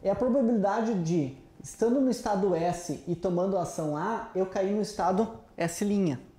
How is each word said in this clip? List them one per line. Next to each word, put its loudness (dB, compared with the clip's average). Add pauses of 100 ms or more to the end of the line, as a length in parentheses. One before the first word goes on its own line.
é 0
a 2
probabilidade 2
de, 0 (260)
estando 0
no 4
estado 0
S -2
e 0
tomando 0
a 0
ação -4
A, -4
eu 0
cair -2
no 0
estado 0 (280)
S' 0 (200)